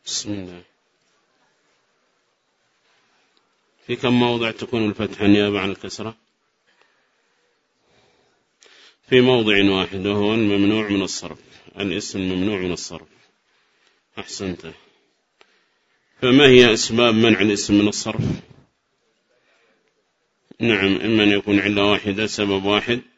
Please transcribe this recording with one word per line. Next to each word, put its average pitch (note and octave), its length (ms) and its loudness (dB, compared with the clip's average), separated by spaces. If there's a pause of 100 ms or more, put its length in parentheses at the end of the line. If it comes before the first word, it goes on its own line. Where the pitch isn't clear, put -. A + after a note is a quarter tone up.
بسم - 260 -10
الله. F2+ 300 -12 (3250)
في B2 100 -6
كم B2 240 2
موضع A#2 300 0
تكون A2 380 -4
الفتحة G2+ 380 -4
نيابة G2+ 340 2
عن G2 100 -4
الكسرة؟ G#2 460 -12 (3000)
في B2+ 120 6
موضع A2 500 4
واحد، F#2+ 360 -4
وهو G2+ 280 -2
الممنوع G#2 540 0
من G2 140 -2
الصرف، F2 360 -10 (400)
الاسم G2+ 400 -8
الممنوع F#2 400 -4
من F#2 140 -6
الصرف. E2 360 -14 (1080)
أحسنت. F2 540 -12 (1500)
فما C3+ 240 6
هي B2 260 8
أسباب A#2 420 0
منع A2 260 4
الاسم G#2 380 0
من G#2 100 2
الصرف؟ A2 340 -6 (2500)
نعم، G2 400 0
إما A2 240 2
أن G#2 60 4
يكون G2+ 300 0
علة G2+ 240 0
واحدة، G#2 420 -2
سبب G2 380 -4
واحد G#2 360 -2 (180)